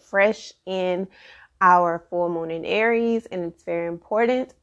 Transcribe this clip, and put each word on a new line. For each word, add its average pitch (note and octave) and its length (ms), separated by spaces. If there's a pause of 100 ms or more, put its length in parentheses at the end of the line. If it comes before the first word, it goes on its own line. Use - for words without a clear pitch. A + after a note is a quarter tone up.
fresh G3+ 420 (140)
in F#3 420 (540)
our F3 480
full F3 200
moon E3 220
in E3 120
Aries, A#3 640
and F3+ 160
it's E3+ 200
very E3+ 240
important A#3 760